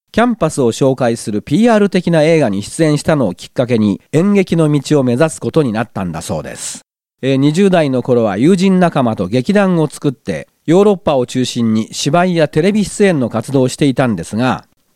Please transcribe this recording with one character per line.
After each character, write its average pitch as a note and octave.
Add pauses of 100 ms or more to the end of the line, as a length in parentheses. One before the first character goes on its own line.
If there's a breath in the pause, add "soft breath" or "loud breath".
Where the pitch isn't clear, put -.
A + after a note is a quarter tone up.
(120)
キ -
ャ A#3+
ン A#3
パ D#3+
ス D3
を A#2+
紹 C3
介 A#2
す A2+
る G#2
ピ F3+
ー A#3+
ア G#3+
ー -
ル G3+
的 F3+
な D#3
映 D#3+
画 A#2
に G2
出 -
演 D3+
し -
た D#3+
の C3
を F2+
き -
っ -
か B2+
け A#2
に、 G#2 (100)
演 G3
劇 F#3+
の D#3
道 D3
を -
目 B2
指 D#3
す -
こ A#2
と D#3
に A#2+
な A2
っ -
た G2+
ん F2
だ D#2+
そ E2
う -
で B1+
す。 - (400)
え C3+
ー、 -
二 C#3+
十 G3
代 E3
の B2+
頃 A#2+
は G2
友 D#3+
人 F#3
仲 E3
間 A2
と G2
劇 B2
団 F#3+
を D3+
作 -
っ -
て、 - (180)
ヨ F3
ー -
ロ G#3
ッ F#3
パ D3+
を B2
中 B2+
心 A#2
に A2
芝 F3
居 F3
や D#3
テ D#3
レ G3+
ビ G3+
出 G3+
演 E3
の A2+
活 A#2
動 C3+
を B2+
し -
て D3+
い C3
た C3+
ん G#2+
で E2
す G#2
が、 A#2+ (300)